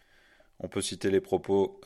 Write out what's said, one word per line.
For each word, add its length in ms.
On 60
peut 160
citer 300
les 80
propos, 640